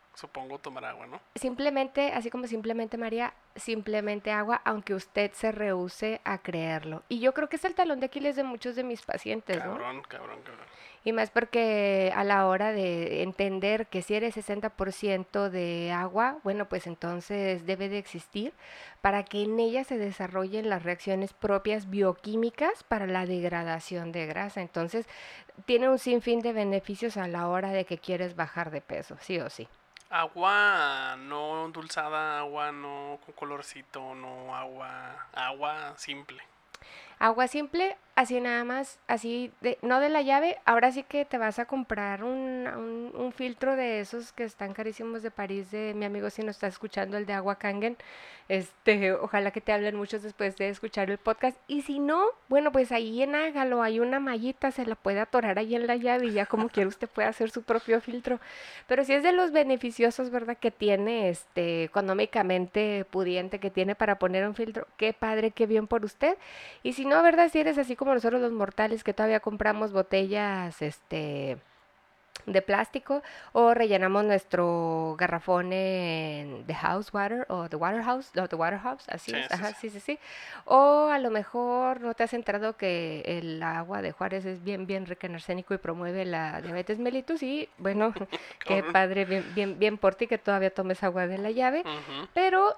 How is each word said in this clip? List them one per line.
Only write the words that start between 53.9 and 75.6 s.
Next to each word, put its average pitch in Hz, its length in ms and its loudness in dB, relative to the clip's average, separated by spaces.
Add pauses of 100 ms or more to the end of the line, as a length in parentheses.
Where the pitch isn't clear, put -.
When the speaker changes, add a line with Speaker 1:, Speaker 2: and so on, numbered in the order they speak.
Speaker 2:
una 247 180 2
mallita, 262 540 -2
se 254 140 -4
la 220 100 -2
puede 196 240 0
atorar 220 380 2
ahí 220 180 0
en 233 100 0
la 240 80 2
llave 247 320 2
y 220 60 0
ya 202 140 2
como 220 220 2
quiera 196 200 2
usted 220 200 -6
puede 214 200 2
hacer 220 220 0
su 240 120 -6
propio 226 380 2
filtro. 240 400 -4 (480)
Pero 262 160 4
si 269 80 2
es 285 100 6
de 349 100 6
los 359 200 4
beneficiosos, 247 800 2
¿verdad? 240 260 -2
Que 226 160 0
tiene, 208 560 2
este, 170 560 0
económicamente 190 1200 2
pudiente 185 520 -2
que 196 100 -4
tiene 190 240 0
para 208 240 2
poner 185 300 2
un 208 80 -4
filtro, 220 400 -6
qué 220 160 2
padre, 220 400 0
qué 226 140 2
bien 214 200 4
por 220 180 2
usted. 311 320 2 (460)
Y 247 120 -2
si 262 100 -4
no, 294 180 6
¿verdad? 339 300 8
Si 320 80 4
eres 302 180 2
así 247 160 0
como 269 200 2
nosotros 240 260 4
los 240 100 2
mortales 214 540 0
que 202 100 0
todavía 220 240 4
compramos 214 540 0
botellas, 190 920 0
este, 143 760 -4 (880)
de 190 160 4
plástico, 240 600 0 (300)
o 233 220 8
rellenamos 202 500 4
nuestro 170 920 2
garrafón 180 560 2